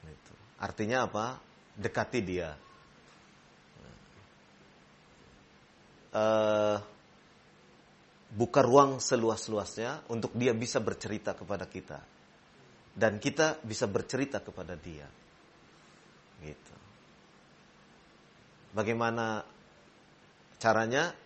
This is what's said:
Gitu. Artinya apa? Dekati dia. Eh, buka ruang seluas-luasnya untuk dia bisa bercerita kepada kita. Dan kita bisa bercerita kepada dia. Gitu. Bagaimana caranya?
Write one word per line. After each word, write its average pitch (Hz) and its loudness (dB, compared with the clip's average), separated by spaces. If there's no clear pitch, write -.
Gitu. - -20
Artinya 110 -2
apa? 117 -6
Dekati 110 -2
dia. 87 -4
Eh, 107 4
buka 113 2
ruang 135 6
seluas-luasnya 113 -2
untuk 117 -4
dia 123 4
bisa 120 -2
bercerita 104 -4
kepada 92 -6
kita. 78 -12
Dan 104 2
kita 156 0
bisa 110 -2
bercerita 123 -2
kepada 87 -10
dia. 76 -14
Gitu. - -18
Bagaimana 113 0
caranya? 117 4